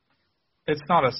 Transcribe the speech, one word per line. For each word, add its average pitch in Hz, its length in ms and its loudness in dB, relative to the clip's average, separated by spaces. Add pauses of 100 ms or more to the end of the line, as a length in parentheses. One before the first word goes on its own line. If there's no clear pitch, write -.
(640)
It's 147 240 -4
not 170 140 4
a, 127 160 2